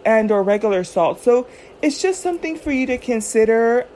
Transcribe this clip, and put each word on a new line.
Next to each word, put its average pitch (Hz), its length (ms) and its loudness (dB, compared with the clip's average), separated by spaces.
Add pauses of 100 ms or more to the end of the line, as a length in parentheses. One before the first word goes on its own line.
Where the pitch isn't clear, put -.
and 220 280 2
or 208 100 2
regular 202 420 0
salt. 165 400 -2
So 247 220 2 (380)
it's 294 180 -2
just 370 200 -2
something 339 340 -6
for 311 160 -8
you 262 160 -2
to 247 100 -4
consider. 226 880 0 (100)